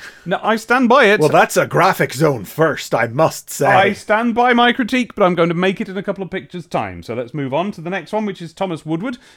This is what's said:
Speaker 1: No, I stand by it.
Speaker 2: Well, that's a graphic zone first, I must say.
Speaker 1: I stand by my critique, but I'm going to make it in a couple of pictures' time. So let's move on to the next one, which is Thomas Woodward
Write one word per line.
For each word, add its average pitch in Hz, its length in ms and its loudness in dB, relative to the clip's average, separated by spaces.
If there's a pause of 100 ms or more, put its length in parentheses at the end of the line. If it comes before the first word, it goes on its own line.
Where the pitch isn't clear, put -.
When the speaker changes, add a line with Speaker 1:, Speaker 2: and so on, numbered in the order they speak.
(240)
Speaker 1:
No, 180 180 -2
I 220 140 0
stand 240 320 2
by 262 160 6
it. 208 160 6
Speaker 2:
Well, 151 80 4
that's 170 300 4
a 147 80 2
graphic 165 480 0
zone 131 320 0
first, - 480 -2
I 117 120 0
must 143 440 -2
say. - 160 -2
Speaker 1:
I 190 260 4
stand 220 420 -2
by 240 200 2
my 240 180 4
critique, 240 420 -2
but 208 80 0
I'm 180 120 4
going 170 160 2
to 170 40 -2
make 185 280 -2
it 214 80 -8
in 190 80 -8
a 196 40 -8
couple 196 220 -6
of 180 60 -14
pictures' 175 360 -12
time. 95 360 -6
So 117 120 -8
let's 120 200 -8
move 139 180 -6
on 180 200 -2
to 170 100 -14
the 165 80 -8
next 185 220 -8
one, 214 120 -2
which 196 160 -8
is 165 140 -14
Thomas 180 320 -6
Woodward 185 320 -4 (180)